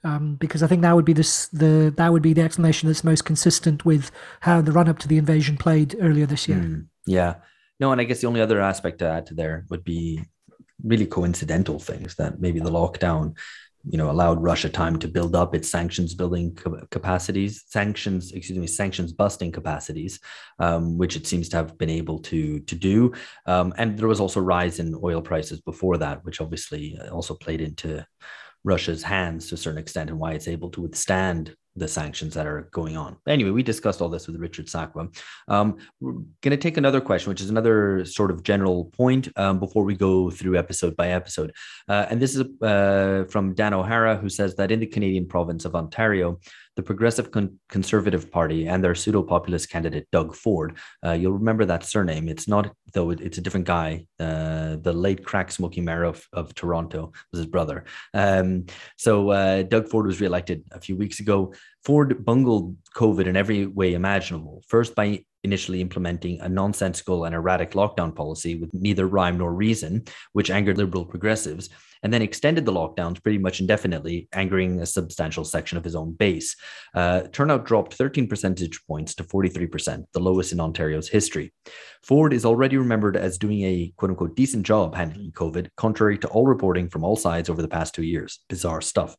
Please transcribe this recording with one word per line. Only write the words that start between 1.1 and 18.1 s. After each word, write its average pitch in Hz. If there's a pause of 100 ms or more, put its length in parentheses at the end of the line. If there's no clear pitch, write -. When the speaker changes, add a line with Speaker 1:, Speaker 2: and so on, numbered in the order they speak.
Speaker 1:
this, -
the, 156
that 165
would 165
be 160
the 165
explanation 160
that's 156
most 160
consistent 160
with 151 (280)
how 170
the 156
run 165
up 160
to 143
the 156
invasion 151
played 156
earlier 151
this 139
year. 98
Speaker 2:
Mm, 80 (200)
yeah. 87 (440)
No, 135
and 123
I 117
guess 123
the 123
only 117
other 110
aspect 95
to 85
add 80
to 80
there 80
would 87
be 82 (600)
really 110
coincidental 85
things, -
that -
maybe 85
the 82
lockdown, 82 (540)
you -
know, 78
allowed 82
Russia 82
time 82
to 80
build 85
up 87
its 78
sanctions 85
building 87
ca-, 80
capacities, 98
sanctions, 101